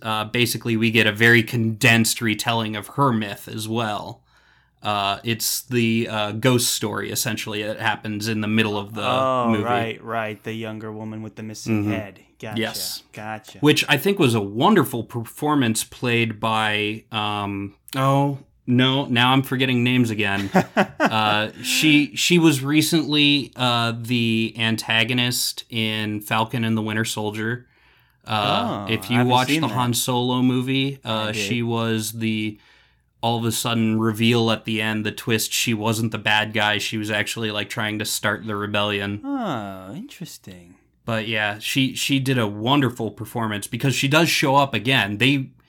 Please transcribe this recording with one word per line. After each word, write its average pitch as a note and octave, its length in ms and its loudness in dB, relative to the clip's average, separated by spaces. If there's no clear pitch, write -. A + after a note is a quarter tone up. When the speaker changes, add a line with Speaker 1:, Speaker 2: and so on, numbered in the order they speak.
Speaker 1:
uh, A2 220 -2
basically A#2 520 0
we A2+ 140 2
get A2 160 6
a G#2+ 60 2
very A#2 300 6
condensed A2+ 800 2
retelling A2+ 560 -2
of G#2 120 -10
her C#3 240 0
myth G#2 360 -4
as A2 200 -10
well. G#2+ 540 -6
Uh, G2+ 420 -2
it's - 380 -2
the, A#2 460 0
uh, G#2+ 240 -4
ghost B2 400 2
story, G#2+ 380 -4
essentially, G#2+ 520 -4
that G#2+ 180 -6
happens G#2+ 480 -4
in A2 120 -2
the G#2+ 80 -2
middle G#2+ 300 2
of G2+ 160 -8
the G#2 100 -6
Speaker 2:
Oh, B2+ 460 0
Speaker 1:
movie. G#2+ 140 2
Speaker 2:
right, A#2 400 -2
right. A2 400 -6
The A2 80 -8
younger A2 400 -8
woman A2 300 -10
with A2 120 -14
the A2+ 80 -14
missing A2 400 -2
Speaker 1:
Mm-hmm. G#2 80 0
Speaker 2:
head. G#2 300 -6
Gotcha. A2 220 -8
Speaker 1:
Yes. - 420 -6
Speaker 2:
Gotcha. G#2+ 480 -12
Speaker 1:
Which D3 280 4
I D3 80 2
think G3 220 0
was B2+ 160 4
a A2 60 2
wonderful B2 640 2
performance A#2+ 760 -2
played A#2 560 0
by, G#2+ 720 0
um, G2+ 640 -4
oh, C#3 420 2
no, C3 400 2
now B2 260 4
I'm C3+ 100 4
forgetting B2+ 420 0
names B2 260 4
again. G2+ 440 -2
Speaker 2:
<laughs> F#3 60 4
Speaker 1:
Uh, G#2+ 540 2
she, D3 540 2
she - 220 4
was D#3 240 4
recently, D3 920 2
uh, A#2+ 400 0
the A2+ 640 0
antagonist A2+ 1120 0
in G#2+ 500 -2
Falcon A2+ 440 -2
and A2+ 120 2
the A2 60 0
Winter A2 220 -2
Soldier. A2 640 -6
Uh, G#2 600 0
Speaker 2:
Oh, - 40 0
Speaker 1:
if - 120 -2
Speaker 2:
I - 40 -12
Speaker 1:
you A#2+ 100 0
Speaker 2:
haven't B2 120 4
Speaker 1:
watch B2 180 4
Speaker 2:
seen D3+ 140 0
Speaker 1:
the D3+ 60 0
Speaker 2:
that. A2+ 60 -6
Speaker 1:
Han B2 200 0
Solo B2 480 0
movie, C3+ 600 0
Speaker 2:
I - 40 -14
Speaker 1:
uh, A2 240 -2
Speaker 2:
did. A2+ 40 -4
Speaker 1:
she G#2+ 260 -2
was A2+ 500 -2
the, A2 460 -2
all A#2 160 2
of A2+ 60 -2
a A2+ 80 2
sudden A2+ 480 2
reveal A2+ 500 4
at A2 140 -2
the A2 180 -2
end, G#2+ 240 -2
the G#2 60 -4
twist, A2 400 -2
she - 220 0
wasn't A2 360 0
the A2 80 -6
bad G#2+ 340 0
guy. G#2+ 260 2
She A2 200 -6
was G#2+ 120 -4
actually, G#2+ 420 -2
like, G#2 180 -4
trying G#2+ 300 -4
to G#2+ 40 -4
start G#2 420 -2
the G#2+ 100 -4
rebellion. G#2 680 -2
Speaker 2:
Oh, A2+ 720 -6
interesting. F#2+ 800 -16
Speaker 1:
But A2 240 -4
yeah, G#2+ 320 0
she, C3 340 0
she - 240 0
did C3 180 0
a A2+ 120 2
wonderful A2+ 640 0
performance G#2+ 560 -6
because B2+ 260 0
she C#3 140 0
does D#3 200 4
show C3+ 280 2
up C#3 180 4
again. G#2 440 2
They, C3+ 320 2